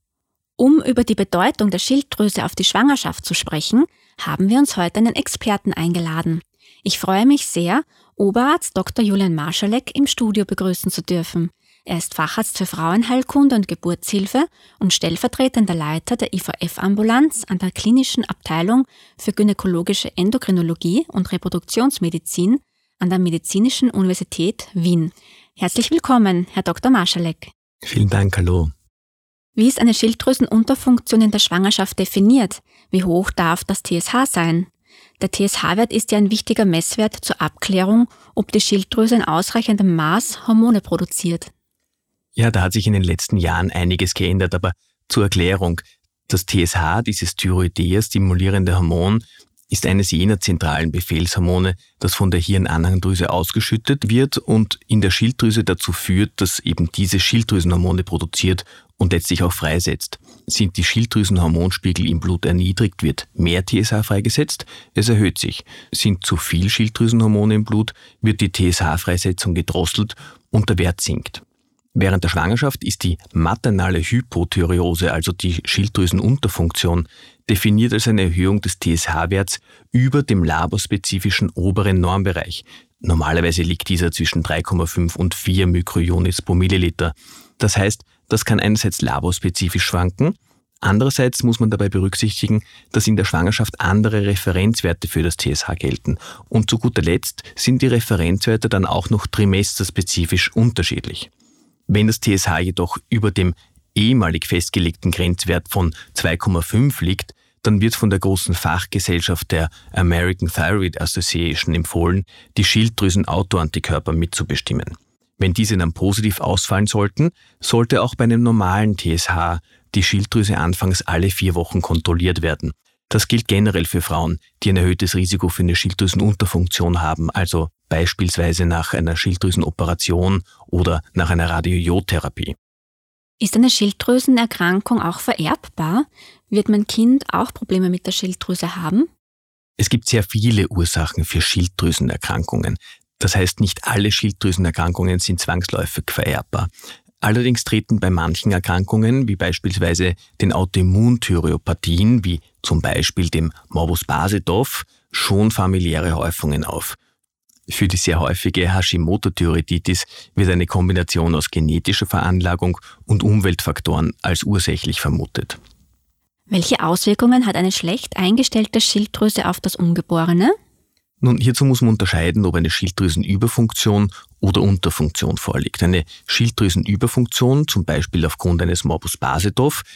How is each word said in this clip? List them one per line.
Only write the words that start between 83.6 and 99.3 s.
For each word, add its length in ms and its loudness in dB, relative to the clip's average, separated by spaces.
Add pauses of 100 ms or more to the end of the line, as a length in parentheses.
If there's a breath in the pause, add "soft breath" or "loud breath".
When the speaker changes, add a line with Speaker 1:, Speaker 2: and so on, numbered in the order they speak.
Speaker 2:
liegt 260 -4
dieser 220 0
zwischen 320 -2
drei 180 -2
Komma 240 0
fünf 300 -2
und 180 -2
vier 320 0
Mikrounits 800 0
pro 100 -2
Milliliter. 600 0 (440 loud breath)
Das 180 0
heißt, 280 0 (240)
das 180 0
kann 140 2
einerseits 420 0
laborspezifisch 840 -2
schwanken, 520 0 (440)
andererseits 640 2
muss 180 2
man 120 2
dabei 180 0
berücksichtigen, 720 0 (280 soft breath)
dass 160 0
in 80 4
der 100 2
Schwangerschaft 560 -2
andere 460 2
Referenzwerte 800 0
für 160 0
das 120 -2
T 140 -4
S 180 -4
H 60 -4
gelten. 460 -4 (280 loud breath)
Und 220 0
zu 80 2
guter 240 0
Letzt 400 -2 (140 loud breath)
sind 260 0
die 60 4
Referenzwerte 840 0
dann 160 2
auch 240 -2
noch 160 0
trimesterspezifisch 1300 0